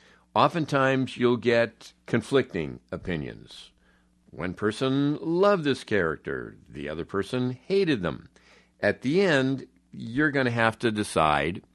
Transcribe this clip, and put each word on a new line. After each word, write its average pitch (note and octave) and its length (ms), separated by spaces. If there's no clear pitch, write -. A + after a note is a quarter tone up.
Oftentimes, C3+ 840
you'll B2 200
get A#2 560
conflicting F#2+ 720
opinions. C2+ 800
One F2 220
person C3+ 680
loved F3+ 440
this C3+ 200
character, C#2 720
the C#2+ 200
other D#2+ 160
person B2 600
hated E3+ 360
them. D2+ 260
At G2+ 220
the D3+ 200
end, C3+ 440
you're C3 380
gonna C3 200
have A2+ 300
to A#2+ 100
decide, E2 720